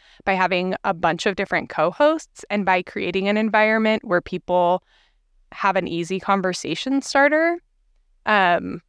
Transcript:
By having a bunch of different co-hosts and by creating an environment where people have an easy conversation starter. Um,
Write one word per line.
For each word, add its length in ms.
By 100
having 500
a 100
bunch 320
of 100
different 340
co-hosts 800
and 140
by 180
creating 440
an 100
environment 680
where 160
people 640
have 240
an 120
easy 320
conversation 800
starter. 560
Um, 600